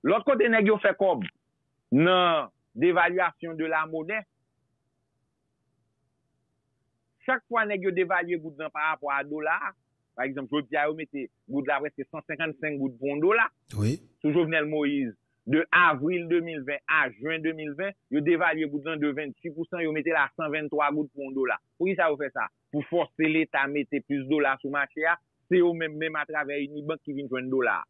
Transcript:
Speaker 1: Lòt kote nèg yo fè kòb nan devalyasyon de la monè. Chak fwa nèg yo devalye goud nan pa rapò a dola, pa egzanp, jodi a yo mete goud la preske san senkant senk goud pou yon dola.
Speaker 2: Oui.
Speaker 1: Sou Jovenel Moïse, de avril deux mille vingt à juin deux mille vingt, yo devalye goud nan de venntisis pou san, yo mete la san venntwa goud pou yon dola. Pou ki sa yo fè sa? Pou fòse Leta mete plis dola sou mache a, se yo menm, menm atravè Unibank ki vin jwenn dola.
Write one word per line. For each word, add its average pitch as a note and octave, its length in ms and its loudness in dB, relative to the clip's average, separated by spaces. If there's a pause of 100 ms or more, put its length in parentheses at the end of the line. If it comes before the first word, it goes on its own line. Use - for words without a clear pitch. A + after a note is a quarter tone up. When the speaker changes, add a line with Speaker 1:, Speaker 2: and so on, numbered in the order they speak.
Speaker 1:
Lòt G#3 240 2
kote A#3+ 240 4
nèg A3 220 6
yo G#3 100 4
fè G3 160 4
kòb F#3+ 240 2 (720)
nan E3 560 4 (240)
devalyasyon E3+ 840 2
de D#3+ 100 -2
la D#3 220 0
monè. E3+ 320 -6 (3000)
Chak C4 180 0
fwa A3+ 240 0
nèg F#3+ 160 -2
yo F#3 80 2
devalye F3 480 0
goud D#3 160 -12
nan D#3 160 -8
pa D#3 140 -2
rapò C#3+ 260 -2
a C#3 80 0
dola, D3+ 380 -2 (580)
pa B2+ 80 -2
egzanp, C3+ 240 -6
jodi D3 300 -2
a D3 100 2
yo D3+ 80 -6
mete C#3+ 300 -8 (180)
goud C#3 240 -4
la C#3+ 140 2
preske C#3+ 260 -8
san D#3 160 -12
senkant D#3 320 -6
senk D3+ 240 -4
goud C3 160 -4
pou C#3 160 -4
yon D3 80 -2
dola. A3 240 4 (320)
Speaker 2:
Oui. A2 220 0 (240)
Speaker 1:
Sou D3+ 100 2
Jovenel D#3+ 320 2
Moïse, C#3+ 480 -2 (360)
de D#3 220 4
avril E3+ 560 4
deux E3+ 140 4
mille D#3+ 200 -8
vingt C#3 160 -6 (100)
à C#3+ 220 2
juin C#3+ 300 -6
deux D#3+ 140 -2
mille D3+ 240 -8
vingt, G3 160 -4 (160)
yo D3 120 0
devalye D#3+ 480 2
goud C#3+ 160 -6
nan D#3+ 160 -4
de D3 120 0
venntisis D3 400 -8
pou D#3+ 160 -8
san, E3+ 160 -4
yo D#3 80 -2
mete D#3 200 -2
la G3 200 2
san D#3+ 160 -4
venntwa D3 400 -2
goud D3+ 240 -4
pou C#3 140 -10
yon C3+ 100 -6
dola. B2 240 0 (160)
Pou F3 80 -2
ki G3 140 0
sa E3 100 4
yo D3 80 0
fè C#3+ 160 -6
sa? A2+ 160 -4 (200)
Pou C#3+ 160 -4
fòse D#3+ 400 -2
Leta D#3 400 0
mete C#3+ 400 -4
plis C#3 240 -4
dola C#3+ 320 2
sou C#3 80 -8
mache C#3+ 400 -4
a, C#3 60 2 (340)
se F3+ 80 4
yo F3 160 6
menm, D#3+ 240 -4
menm D#3 240 -4
atravè D3 460 -4
Unibank D3 340 -6
ki C#3 160 -8
vin C#3 120 -6
jwenn B2+ 200 -4
dola. A#2 300 2 (100)